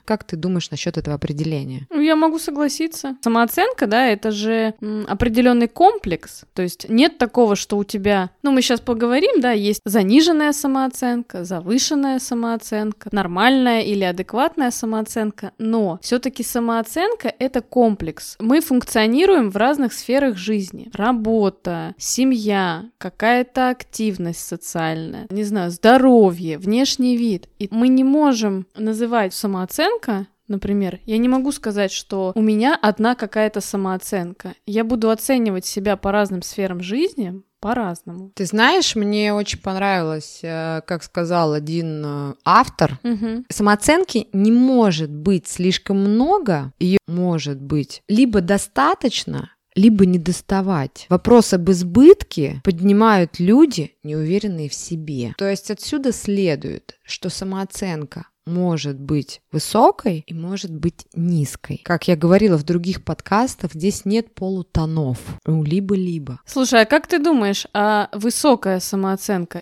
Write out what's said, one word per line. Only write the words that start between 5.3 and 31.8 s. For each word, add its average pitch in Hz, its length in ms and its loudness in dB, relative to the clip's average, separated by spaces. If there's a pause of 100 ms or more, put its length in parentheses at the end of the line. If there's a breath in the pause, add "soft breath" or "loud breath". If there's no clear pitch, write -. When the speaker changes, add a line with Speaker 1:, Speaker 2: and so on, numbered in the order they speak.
Speaker 2:
комплекс. 349 760 0 (100)
То - 80 -6
есть 175 280 -6
нет 262 280 4
такого, 233 380 2
что - 220 -4
у 202 60 -2
тебя, 196 460 -2 (140)
ну, 285 80 0
мы 262 100 4
щас 240 180 0
поговорим, 254 640 0
да, 247 100 2
есть 208 340 0
заниженная 294 680 4
самооценка, 254 880 -4
завышенная 254 760 -2
самооценка, 226 920 -6
нормальная 220 680 2
или 202 220 -2
адекватная 208 680 -2
самооценка, 220 840 -6
но 220 440 -2
все-таки 247 420 -4
самооценка — 233 960 -4
это 254 220 -2
комплекс. 208 800 -2
Мы 254 220 4
функционируем 254 880 2
в 190 80 -4
разных 262 360 2
сферах 262 440 0
жизни. 202 560 -6
Работа, 202 1040 -2
семья, 208 880 0 (140)
какая-то 247 720 0
активность 190 800 -6
социальная, 160 840 -8
не 202 120 -4
знаю, 202 280 -2
здоровье, 202 880 6
внешний 247 580 0
вид. 233 400 -2
И 208 140 -6
мы 226 160 2
не 262 160 4
можем 240 720 2
называть 220 560 -2
самооценка, 202 960 -2 (200)
например, 196 580 -2
я 220 120 -2
не 240 120 2
могу 262 220 0
сказать, 202 400 -2